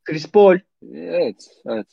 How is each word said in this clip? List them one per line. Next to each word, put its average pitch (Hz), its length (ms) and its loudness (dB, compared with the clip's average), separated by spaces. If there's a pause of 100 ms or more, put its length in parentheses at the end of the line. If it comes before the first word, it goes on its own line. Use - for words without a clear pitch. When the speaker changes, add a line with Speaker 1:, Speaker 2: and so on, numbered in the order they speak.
Speaker 1:
Chris 156 280 -12
Paul. 196 260 6 (360)
Speaker 2:
Evet, 165 420 -6 (300)
evet. 110 280 -10